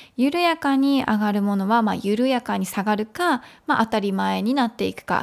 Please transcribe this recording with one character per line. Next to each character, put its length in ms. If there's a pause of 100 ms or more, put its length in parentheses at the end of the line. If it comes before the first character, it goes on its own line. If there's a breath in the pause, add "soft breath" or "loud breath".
(160 loud breath)
緩 240
や 160
か 180
に 300
上 140
が 120
る 120
も 120
の 140
は、 120
ま 120
あ、 20
緩 320
や 140
か 180
に 80
下 160
が 140
る 100
か、 380 (220 loud breath)
ま 140
あ、 40
当 80
た 80
り 100
前 320
に 100
な 140
っ 80
て 120
い 80
く 100
か 180